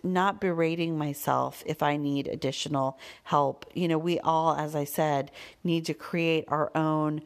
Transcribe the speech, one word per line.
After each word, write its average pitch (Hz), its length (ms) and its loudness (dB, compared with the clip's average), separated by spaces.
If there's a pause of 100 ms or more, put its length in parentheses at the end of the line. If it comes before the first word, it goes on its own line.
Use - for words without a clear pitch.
not 185 380 0
berating 165 560 0
myself 139 680 -2
if - 160 -4
I 147 160 2
need 143 300 -2
additional 135 720 -2 (240)
help. 143 500 2
You 175 140 0
know, 165 120 2
we 170 200 0
all, 160 360 2
as 151 200 -4
I 147 80 0
said, 143 480 0 (320)
need 165 220 0
to 165 80 -2
create 165 540 0
our 147 280 0
own 156 500 0